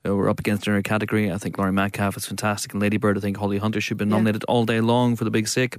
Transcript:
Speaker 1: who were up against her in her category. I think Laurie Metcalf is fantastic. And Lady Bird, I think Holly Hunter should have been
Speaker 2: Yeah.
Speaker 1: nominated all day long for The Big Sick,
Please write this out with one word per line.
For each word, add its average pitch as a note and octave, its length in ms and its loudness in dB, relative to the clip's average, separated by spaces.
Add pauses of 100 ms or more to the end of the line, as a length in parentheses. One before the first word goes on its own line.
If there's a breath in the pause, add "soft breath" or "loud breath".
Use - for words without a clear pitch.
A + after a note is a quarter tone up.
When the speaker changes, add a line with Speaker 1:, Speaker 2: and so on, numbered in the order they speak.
Speaker 1:
who G2+ 100 0
were G2+ 140 2
up G#2 100 0
against G#2 260 -2
her G#2 60 0
in G#2 60 2
her G2+ 40 0
category. G#2+ 480 0
I F2+ 80 -4
think F#2+ 200 -8
Laurie F#2+ 160 0
Metcalf G2 420 0
is - 100 -8
fantastic. G#2 460 -4
And G2+ 100 -2
Lady G#2 140 2
Bird, G#2 220 2
I - 20 0
think G2+ 160 -2
Holly G2+ 220 -2
Hunter G#2+ 240 0
should - 100 -4
have G#2+ 60 -4
been G#2 120 0
Speaker 2:
Yeah. G#2+ 60 4
Speaker 1:
nominated G#2+ 300 2
all A#2+ 200 2
day A2+ 140 2
long A#2 380 4
for A2+ 80 -2
The G#2+ 40 0
Big A2 200 0
Sick, B2+ 300 0